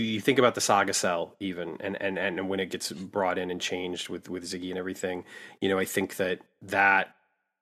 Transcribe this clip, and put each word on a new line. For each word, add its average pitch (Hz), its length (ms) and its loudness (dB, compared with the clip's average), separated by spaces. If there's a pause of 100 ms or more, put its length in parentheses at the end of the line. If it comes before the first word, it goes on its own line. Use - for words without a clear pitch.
you 110 200 0
think 131 200 4
about 120 160 6
the 104 40 -2
Saga 98 340 4
cell 85 440 0
even, 87 400 -6
and, 98 240 -6
and, 98 160 -2
and 95 300 -2
when 95 100 0
it 92 120 -2
gets - 200 -6
brought 92 480 0
in 90 140 -2
and 87 80 -4
changed 90 480 -4
with, 87 200 -8
with 90 140 -6
Ziggy 92 280 -6
and 92 80 -4
everything, 92 460 -4 (360)
you 98 80 2
know, 95 100 4
I 95 60 2
think - 320 -2
that 92 240 0 (220)
that 98 500 4 (500)